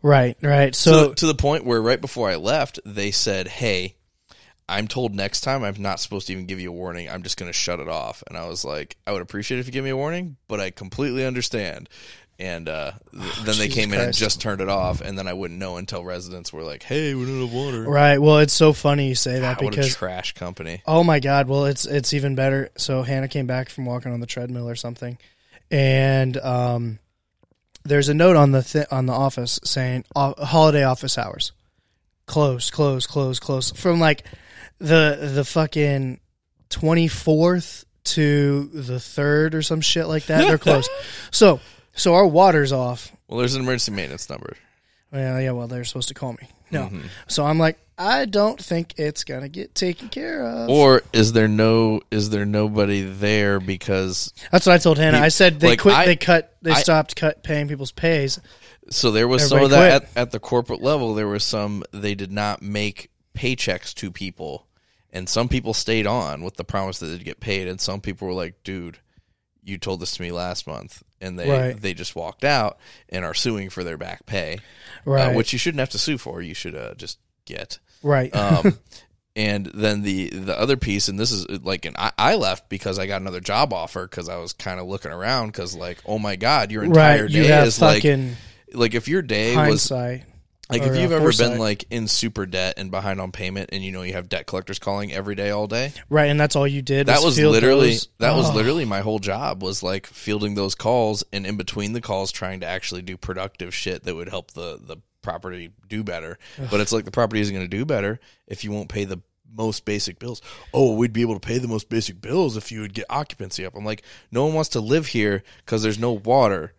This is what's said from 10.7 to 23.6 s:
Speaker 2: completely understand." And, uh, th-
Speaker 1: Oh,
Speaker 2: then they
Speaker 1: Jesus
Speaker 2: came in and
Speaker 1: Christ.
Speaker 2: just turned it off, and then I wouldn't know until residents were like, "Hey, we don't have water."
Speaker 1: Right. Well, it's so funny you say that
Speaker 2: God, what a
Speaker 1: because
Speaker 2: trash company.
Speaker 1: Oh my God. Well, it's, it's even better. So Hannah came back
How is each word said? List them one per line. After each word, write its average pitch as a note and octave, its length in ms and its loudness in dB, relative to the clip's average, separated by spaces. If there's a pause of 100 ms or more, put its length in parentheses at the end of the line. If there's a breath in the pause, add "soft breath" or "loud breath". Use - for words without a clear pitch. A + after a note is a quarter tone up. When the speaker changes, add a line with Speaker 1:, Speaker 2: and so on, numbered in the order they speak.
Speaker 2:
completely C3 560 -6
understand." A#2 640 -6 (480 loud breath)
And, E2+ 300 -8
uh, D#2 240 -6 (200)
th- - 120 -16
Speaker 1:
Oh, - 200 -10
Speaker 2:
then G#2+ 140 0
they G#2+ 100 0
Speaker 1:
Jesus - 60 -4
Speaker 2:
came G#2+ 180 0
in A2 80 0
and A#2+ 60 0
Speaker 1:
Christ. A#2+ 120 -2
Speaker 2:
just A2 220 -2
turned G2+ 220 -6
it F#2+ 60 -2
off, F#2 320 0
and G2 160 -10
then F#2+ 120 -8
I F2+ 40 -8
wouldn't F2+ 280 -10
know F#2 160 -8
until F2+ 260 -10
residents F2+ 500 -12
were D#2+ 120 -12
like, D2+ 180 -12
"Hey, C#3+ 320 -4
we B2+ 100 -4
don't C3 180 -6
have A#2+ 100 -6
water." B2 320 -6
Speaker 1:
Right. C#3+ 340 6
Well, D3+ 200 8
it's D3+ 160 6
so D#3 180 6
funny C#3+ 380 2
you B2+ 40 -2
say B2+ 240 -2
that B2+ 200 -2
Speaker 2:
God, - 80 -2
what G#2 80 -2
a - 20 -2
Speaker 1:
because C3+ 180 0
Speaker 2:
trash F2+ 400 -8
company. F2 500 -10
Speaker 1:
Oh D#3+ 200 6
my D#3 160 4
God. C#3 260 2
Well, C#3 200 0
it's, C#3 180 -2
it's C#3+ 300 -2
even C#3 200 -2
better. C3+ 420 0
So C3 260 -2
Hannah C3+ 260 -4
came C3+ 180 -4
back B2+ 220 -4